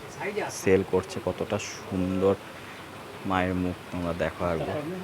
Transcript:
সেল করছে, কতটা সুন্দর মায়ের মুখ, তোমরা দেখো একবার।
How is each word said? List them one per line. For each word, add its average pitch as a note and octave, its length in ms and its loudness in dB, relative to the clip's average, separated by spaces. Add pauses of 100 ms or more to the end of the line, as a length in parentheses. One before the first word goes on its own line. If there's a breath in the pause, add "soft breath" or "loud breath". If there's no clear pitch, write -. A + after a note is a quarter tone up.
(500)
সেল F#2+ 400 6
করছে, F#2 340 0
কতটা F2+ 340 0
সুন্দর F#2+ 760 2 (920 loud breath)
মায়ের F#2 280 2
মুখ, F2+ 200 2 (160)
তোমরা F2 280 -2
দেখো D#2+ 280 0
একবার। E2 300 0 (280)